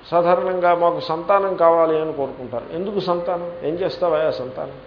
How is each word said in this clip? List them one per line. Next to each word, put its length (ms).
సాధారణంగా 640
మాకు 260
సంతానం 560
కావాలి 440
అని 120
కోరుకుంటారు. 600
ఎందుకు 280
సంతానం? 520
ఏం 120
చేస్తావా 560
సంతానం? 420